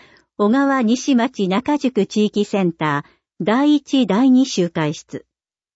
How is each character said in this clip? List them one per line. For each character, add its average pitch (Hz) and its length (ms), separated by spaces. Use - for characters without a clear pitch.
小 208 120
川 269 340
西 247 320
町 226 320
中 247 320
宿 220 260
地 214 200
域 208 200
セ 196 180
ン 170 80
タ 147 320
ー、 - 20
第 277 320
一、 269 300
第 214 240
二 254 160
集 175 240
会 156 240
室。 - 320